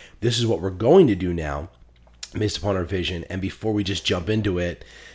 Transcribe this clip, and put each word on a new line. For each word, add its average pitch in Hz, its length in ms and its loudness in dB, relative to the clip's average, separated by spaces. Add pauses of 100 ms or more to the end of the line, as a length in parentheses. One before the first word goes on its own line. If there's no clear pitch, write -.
(220)
this 113 180 0
is 120 60 2
what 104 160 2
we're 95 80 -2
going 127 380 6
to 101 80 2
do 87 180 -2
now 76 340 -4 (680)
based 107 240 -2
upon 98 200 -2
our 90 80 -2
vision. 87 440 -4
And 95 120 -6
before 107 320 -4
we 104 100 2
just 92 220 -4
jump 90 240 -2
into 104 280 0
it, 87 280 -4 (300)